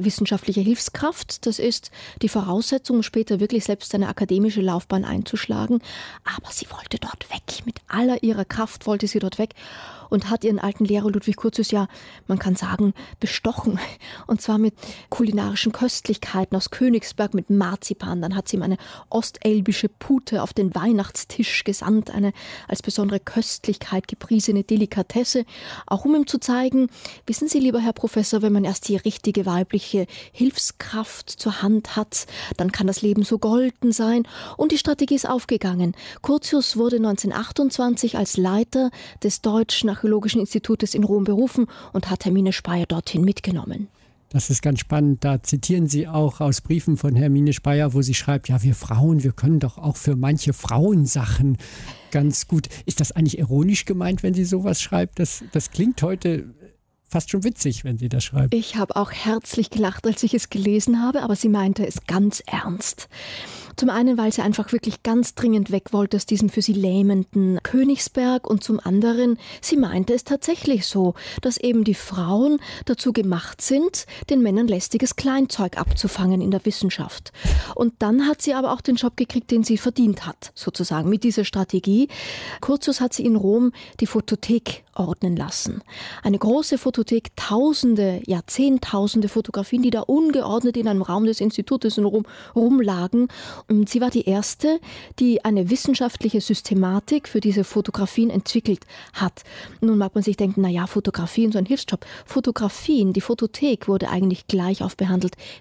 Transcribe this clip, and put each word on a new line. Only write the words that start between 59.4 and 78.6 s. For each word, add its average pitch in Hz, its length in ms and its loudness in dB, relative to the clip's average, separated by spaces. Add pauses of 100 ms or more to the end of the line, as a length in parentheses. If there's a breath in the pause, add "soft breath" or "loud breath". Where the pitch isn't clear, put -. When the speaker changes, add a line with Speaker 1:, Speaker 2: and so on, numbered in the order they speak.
Speaker 1:
gelacht, 208 360 -2
als 226 160 0
ich 220 120 2
es - 160 -2
gelesen 208 520 2
habe, 262 200 0
aber 226 120 0
sie 208 140 0
meinte 202 380 2
es - 200 -8
ganz 196 400 2
ernst. - 640 -6 (680 loud breath)
Zum 254 140 2
einen, 240 280 2
weil 220 140 2
sie 220 100 -2
einfach 214 300 0
wirklich - 320 -4
ganz 233 320 0
dringend 220 340 2
weg 196 220 -4
wollte 202 240 2
aus 196 100 -2
diesem 208 220 2
für 208 140 0
sie 214 100 2
lähmenden 190 920 2
Königsberg, 262 880 0
und 214 140 2
zum 220 160 0
anderen, 233 580 2 (220 loud breath)
sie - 160 0
meinte 214 380 2
es 247 100 -2
tatsächlich 277 600 0
so, 185 300 2 (280 loud breath)
dass 254 160 0
eben 233 260 2
die 208 100 2
Frauen 202 640 0 (280 loud breath)
dazu 247 260 0
gemacht 190 500 -2
sind, 302 440 0 (240 loud breath)
den 269 120 6
Männern 220 240 4
lästiges 220 480 0
Kleinzeug 262 640 0
abzufangen 185 640 2
in 180 100 0
der 190 160 0
Wissenschaft. - 640 -4 (440 loud breath)
Und 233 240 2
dann 233 260 4
hat 294 160 0
sie 294 100 2
aber 262 200 0